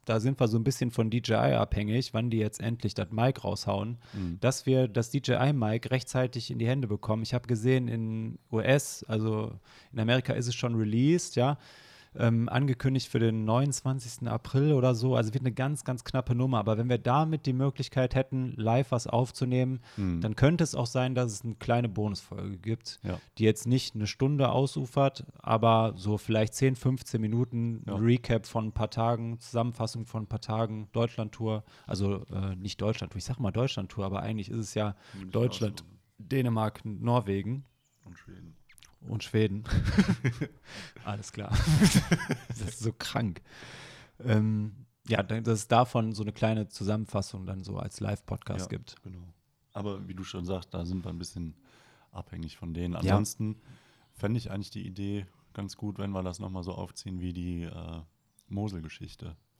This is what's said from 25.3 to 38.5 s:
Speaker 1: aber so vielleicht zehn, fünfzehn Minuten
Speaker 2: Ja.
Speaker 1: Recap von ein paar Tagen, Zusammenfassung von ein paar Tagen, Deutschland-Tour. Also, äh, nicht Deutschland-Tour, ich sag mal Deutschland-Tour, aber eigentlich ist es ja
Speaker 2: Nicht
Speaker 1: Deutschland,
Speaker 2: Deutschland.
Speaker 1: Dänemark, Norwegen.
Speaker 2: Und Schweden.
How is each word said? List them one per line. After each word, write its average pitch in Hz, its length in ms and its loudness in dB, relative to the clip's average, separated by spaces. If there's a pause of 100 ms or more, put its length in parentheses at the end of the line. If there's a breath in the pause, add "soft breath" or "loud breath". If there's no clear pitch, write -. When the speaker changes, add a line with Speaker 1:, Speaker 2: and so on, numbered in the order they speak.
Speaker 1:
aber 113 520 4
so 101 220 0
vielleicht 110 380 0
zehn, 131 200 4
fünfzehn 127 460 -2
Minuten 117 640 0
Speaker 2:
Ja. 104 120 -4
Speaker 1:
Recap 117 500 4
von 110 200 -2
ein 104 40 -6
paar 110 180 -2
Tagen, 113 500 0
Zusammenfassung 117 680 -2
von 110 160 -6
ein 104 40 -8
paar 110 140 -6
Tagen, 110 520 -2
Deutschland-Tour. 110 720 -2 (220 loud breath)
Also, 98 480 0
äh, 95 220 -2
nicht 98 260 -8
Deutschland-Tour, 104 380 -4
ich - 60 -8
sag 131 120 -4
mal 104 140 -2
Deutschland-Tour, 104 540 -2
aber 95 180 -4
eigentlich 110 260 -4
ist 113 100 -6
es 104 140 -6
ja 104 220 0 (180 loud breath)
Speaker 2:
Nicht 95 220 -8
Speaker 1:
Deutschland, 113 460 0
Speaker 2:
Deutschland. - 20 -16 (340)
Speaker 1:
Dänemark, 113 640 0
Norwegen. 110 840 0 (400)
Speaker 2:
Und 90 120 -20
Schweden. 87 380 -20 (520)